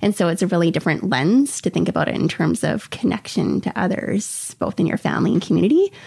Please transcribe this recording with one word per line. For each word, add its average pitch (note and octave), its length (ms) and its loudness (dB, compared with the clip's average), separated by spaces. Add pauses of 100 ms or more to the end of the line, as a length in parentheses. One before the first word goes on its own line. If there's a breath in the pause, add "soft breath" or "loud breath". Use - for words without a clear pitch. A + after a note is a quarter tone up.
And G3+ 140 2
so F3 140 2
it's E3+ 120 -2
a F#3 60 2
really E3+ 240 4
different D#3 380 -2
lens G3 500 2
to - 100 -4
think - 200 0
about - 180 0
it - 80 -2
in D#3+ 140 0
terms E3 340 0
of D#3+ 260 -2
connection - 720 -2
to - 160 -6
others, - 840 -4
both - 200 -4
in - 60 2
your - 120 0
family - 360 0
and - 80 2
community. C#4+ 500 2 (160 loud breath)